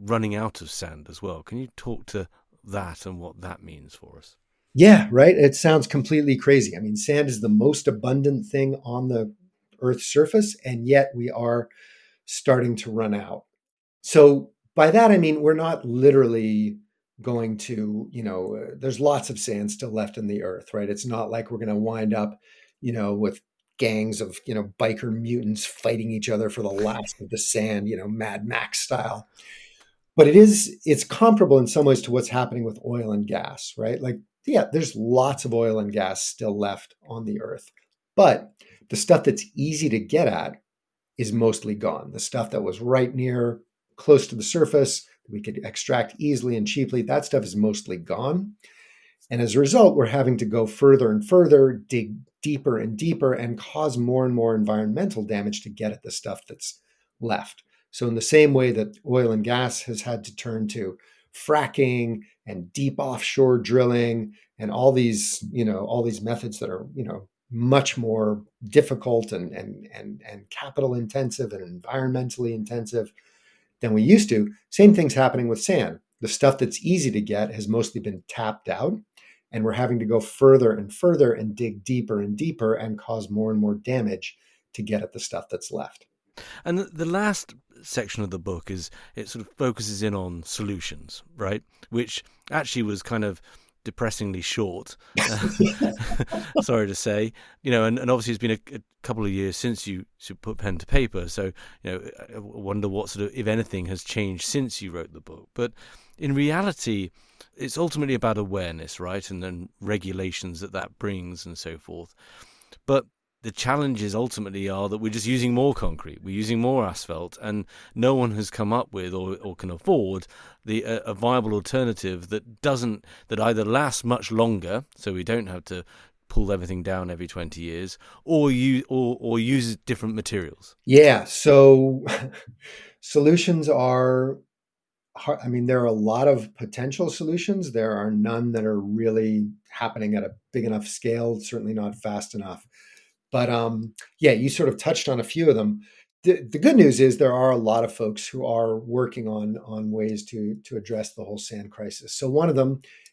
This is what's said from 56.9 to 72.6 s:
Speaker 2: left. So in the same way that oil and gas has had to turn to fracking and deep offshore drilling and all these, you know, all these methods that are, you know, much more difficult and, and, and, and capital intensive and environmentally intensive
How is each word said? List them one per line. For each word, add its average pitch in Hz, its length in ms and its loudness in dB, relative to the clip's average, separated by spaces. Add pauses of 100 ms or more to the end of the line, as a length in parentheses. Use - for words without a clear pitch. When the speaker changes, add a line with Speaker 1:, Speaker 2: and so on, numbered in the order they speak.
Speaker 2:
left. - 420 -8 (280)
So - 160 -4
in 113 80 -2
the 113 60 -4
same 151 320 6
way 127 200 4
that 107 240 -4 (120)
oil 123 220 2
and 107 120 0
gas 120 400 -2
has 110 180 -10
had 113 240 -8
to - 100 -18
turn 110 320 -6
to 101 300 -8 (360)
fracking 123 840 0 (260)
and 90 280 -12
deep 139 260 -2
offshore 131 600 2
drilling 117 720 0 (260)
and 107 100 -6
all 127 220 4
these, 117 580 0
you 120 140 -2
know, 104 220 -2
all 120 180 -2
these 107 180 -4
methods 113 380 -8
that 104 100 -8
are, 92 240 -10
you 127 120 -8
know, - 240 -12 (220)
much 127 440 2
more 110 480 -2 (200)
difficult 117 680 2
and, 90 220 -8
and, - 400 -14
and, 104 360 -16
and 101 200 -20
capital 135 440 -4
intensive 120 600 -4
and 90 280 -14
environmentally 127 720 -4
intensive 110 600 -6 (680)